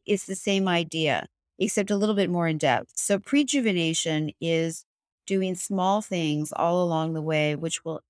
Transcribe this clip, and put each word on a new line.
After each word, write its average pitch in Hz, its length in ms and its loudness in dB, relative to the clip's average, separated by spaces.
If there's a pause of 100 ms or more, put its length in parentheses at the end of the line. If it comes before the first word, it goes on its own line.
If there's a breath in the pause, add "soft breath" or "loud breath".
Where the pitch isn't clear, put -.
it's 202 180 0
the 190 120 -8
same 196 320 0
idea, 160 580 0 (320)
except 202 320 0
a 202 60 2
little 208 180 2
bit 196 160 2
more 170 180 0
in 156 100 0
depth. 131 360 0
So - 240 0
prejuvenation 180 1200 0
is 165 440 -2 (420)
doing 190 280 0
small 190 460 0
things 156 540 -2
all 175 280 2
along 160 320 0
the 156 80 -4
way, 151 320 2
which 160 300 -6
will 160 260 -8